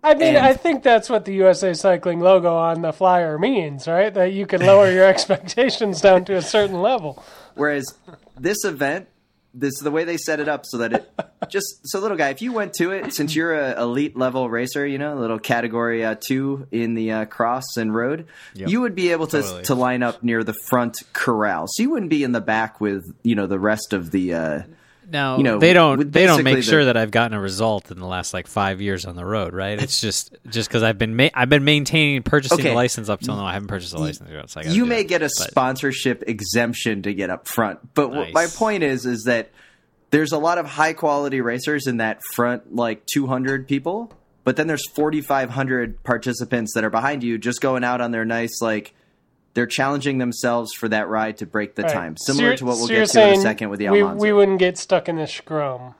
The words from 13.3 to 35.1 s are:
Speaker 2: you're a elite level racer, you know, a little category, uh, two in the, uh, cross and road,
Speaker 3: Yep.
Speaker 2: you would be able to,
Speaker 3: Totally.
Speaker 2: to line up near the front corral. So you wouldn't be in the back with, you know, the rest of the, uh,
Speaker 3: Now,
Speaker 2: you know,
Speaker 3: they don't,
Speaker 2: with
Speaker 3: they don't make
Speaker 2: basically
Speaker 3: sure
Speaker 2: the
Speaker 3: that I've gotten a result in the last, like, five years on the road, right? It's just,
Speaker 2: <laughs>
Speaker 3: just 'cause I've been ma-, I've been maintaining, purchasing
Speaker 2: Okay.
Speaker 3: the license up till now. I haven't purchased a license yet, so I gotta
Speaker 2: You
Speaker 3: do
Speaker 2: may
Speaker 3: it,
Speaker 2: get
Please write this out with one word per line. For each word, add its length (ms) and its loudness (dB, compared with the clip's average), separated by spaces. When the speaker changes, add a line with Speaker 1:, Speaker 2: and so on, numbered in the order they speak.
Speaker 2:
you're 240 0
a 240 -2
elite 340 -2
level 320 -2
racer, 380 -4
you 120 -4
know, 160 -6
a 40 -8
little 220 -2
category, 640 -2
uh, 160 -2
two 500 -4
in 240 -2
the, 160 -2
uh, 140 -2
cross 520 -4
and 160 -2
road, 340 -4
Speaker 3:
Yep. 140 -8
Speaker 2:
you 140 0
would 120 -2
be 160 0
able 180 0
to, 140 0
Speaker 3:
Totally. 220 -8
Speaker 2:
to 100 -6
line 300 0
up 180 -4
near 220 0
the 100 -4
front 300 0
corral. 520 -2
So 160 -4
you 80 0
wouldn't 200 -4
be 120 2
in 80 -2
the 120 0
back 380 -2
with, 220 -2
you 100 2
know, 140 -2
the 100 -2
rest 340 0
of 200 -4
the, 220 0
uh, 280 -4
Speaker 3:
Now, 280 -2
Speaker 2:
you 80 2
know, 160 2
Speaker 3:
they 120 8
don't, 260 6
Speaker 2:
with 140 -2
Speaker 3:
they 140 6
don't 160 6
make 140 4
Speaker 2:
basically 120 2
Speaker 3:
sure 120 6
Speaker 2:
the 140 4
Speaker 3:
that 20 2
I've 160 0
gotten 240 2
a 40 -4
result 520 -2
in 80 -14
the 60 -10
last, 280 -8
like, 140 -8
five 320 -2
years 260 -4
on 80 -12
the 100 -10
road, 300 -4
right? 260 -6
It's 200 -2
just, 420 -6
Speaker 2:
<laughs> 80 -20
Speaker 3:
just 180 -4
'cause 140 0
I've 160 2
been 160 -2
ma-, 180 4
I've 160 0
been 140 4
maintaining, 640 2
purchasing 340 2
Speaker 2:
Okay. 120 2
Speaker 3:
the 40 0
license 340 0
up 120 -2
till 160 -6
now. 100 -6
I 60 -4
haven't 160 -8
purchased 260 -8
a 60 -6
license 320 -8
yet, 180 -14
so 80 -14
I 60 -10
gotta 100 -2
Speaker 2:
You 80 4
Speaker 3:
do 60 0
Speaker 2:
may 140 0
Speaker 3:
it, 60 0
Speaker 2:
get 140 0